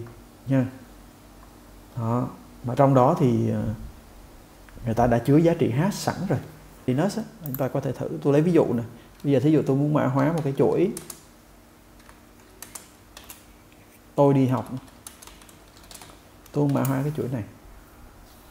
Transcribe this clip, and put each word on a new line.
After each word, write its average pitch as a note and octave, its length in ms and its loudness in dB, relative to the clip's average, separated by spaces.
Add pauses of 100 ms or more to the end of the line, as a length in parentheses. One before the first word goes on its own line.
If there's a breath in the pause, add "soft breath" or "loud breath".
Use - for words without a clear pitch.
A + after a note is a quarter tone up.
(460)
nha. C3 200 0 (1300)
Đó, A#2+ 320 -2 (360)
mà B2 100 -4
trong C3+ 200 4
đó C3+ 240 4
thì, A2+ 320 2
ờ, A2 140 -2 (1200)
người A2+ 100 -4
ta A#2 120 2
đã A#2+ 120 4
chứa C#3 180 4
giá E3 180 4
trị B2+ 160 0
hash D#3 240 0
sẵn - 200 -4 (140)
rồi. C3+ 100 -2 (480)
Linux D#3 300 0
á, A2 60 -6 (240)
chúng B2+ 80 -8
ta C3+ 140 -4
có C#3+ 120 -6
thể C3+ 120 -4
thử, - 160 -6 (140)
tôi D3 100 2
lấy D3 100 4
ví F3 100 2
dụ C#3 200 4
nè. A#2 100 -2 (420 loud breath)
Bây C#3+ 80 0
giờ C3 80 2
thí D3+ 120 2
dụ C#3+ 140 4
tôi C3+ 100 2
muốn D3 180 0
mã C3 120 0
hóa C3+ 260 0
một E3+ 120 -2
cái C3+ 140 -4
chuỗi. D3 340 2 (3250)
Tôi C#3 200 4
đi C3+ 120 4
học. B2 240 -2 (1800)
Tôi D3 120 0
muốn C#3 100 0
mã B2+ 80 0
hóa C3+ 200 -2
cái D3+ 140 -4
chuỗi A#2 160 -4
này A#2+ 100 -4 (1080)